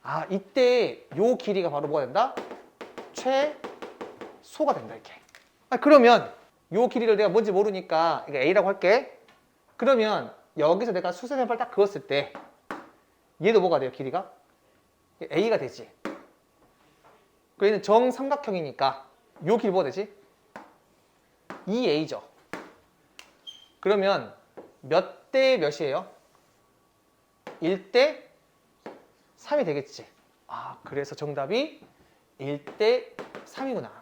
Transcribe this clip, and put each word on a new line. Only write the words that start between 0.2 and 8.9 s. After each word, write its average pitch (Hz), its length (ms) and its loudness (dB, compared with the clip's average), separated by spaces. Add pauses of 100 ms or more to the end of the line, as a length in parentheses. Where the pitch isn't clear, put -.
이때 214 760 0 (100)
요 226 200 2
길이가 185 340 -2
바로 143 180 -4
뭐가 147 160 -2
된다? 196 300 -2 (760)
최소가 - 1600 -4
된다, 113 200 -10
이렇게. - 180 -20 (580)
아, 254 80 -2
그러면 240 540 8 (400)
요 226 160 2
길이를 226 280 2
내가 208 120 2
뭔지 208 240 2
모르니까 180 760 0
이거 143 100 -4
A라고 180 300 4
할게. 196 500 2 (580)